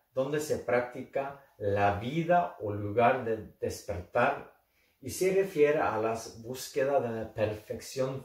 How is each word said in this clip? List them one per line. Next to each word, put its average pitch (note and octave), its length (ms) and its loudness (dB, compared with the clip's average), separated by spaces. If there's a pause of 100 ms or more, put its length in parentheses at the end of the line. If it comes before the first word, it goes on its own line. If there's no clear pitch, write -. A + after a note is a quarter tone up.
(140)
donde C#3+ 260 0
se A#2+ 200 -2
practica C3 840 -4 (140)
la G2+ 420 2
vida D#3+ 600 2
o G#2 120 -4
lugar G#2 540 2
de A2 340 -4
despertar A2+ 920 -2 (480)
y C3+ 80 -10
se F#3 240 0
refiere D3+ 460 4
a A2 180 0
la A2+ 220 0 (240)
búsqueda C3 560 0
de A#2 100 0
la A2+ 240 -6
perfección A2+ 920 -2